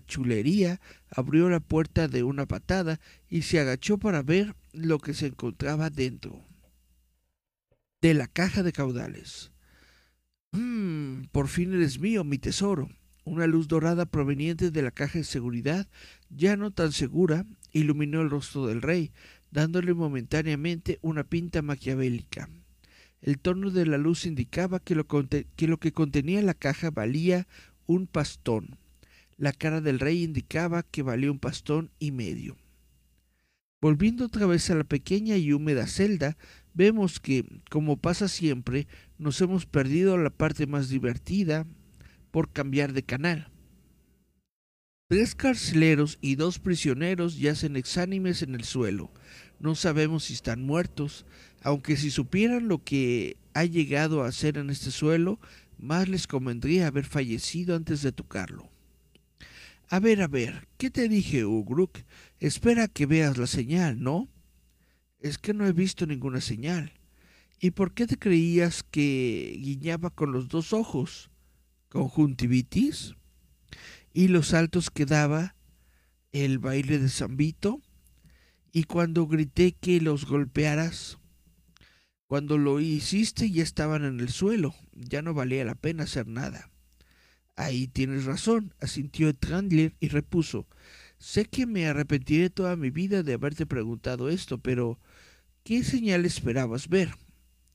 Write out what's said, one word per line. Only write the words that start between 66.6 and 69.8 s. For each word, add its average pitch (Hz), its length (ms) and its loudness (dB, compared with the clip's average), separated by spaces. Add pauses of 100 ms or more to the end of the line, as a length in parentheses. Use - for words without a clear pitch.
"¿Y 180 120 2
por 185 220 0
qué 233 140 0
te 254 100 -2
creías 170 640 4
que 127 760 0
guiñaba 151 500 -4